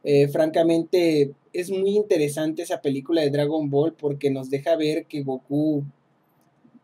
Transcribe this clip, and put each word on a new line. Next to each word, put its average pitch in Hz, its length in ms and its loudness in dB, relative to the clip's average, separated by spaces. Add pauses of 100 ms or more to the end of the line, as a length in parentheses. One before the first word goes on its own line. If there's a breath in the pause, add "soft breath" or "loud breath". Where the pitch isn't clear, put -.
Eh, 143 260 4
francamente, 160 1040 2 (180)
es 180 180 -6
muy 196 240 0
interesante 160 680 0
esa 165 180 -6
película 143 400 -2
de 151 80 0
Dragon 147 400 0
Ball 143 240 0
porque 143 380 -4
nos 131 180 -6
deja 143 280 -2
ver 156 280 -2
que 151 180 -8
Goku, 143 640 -2 (1000)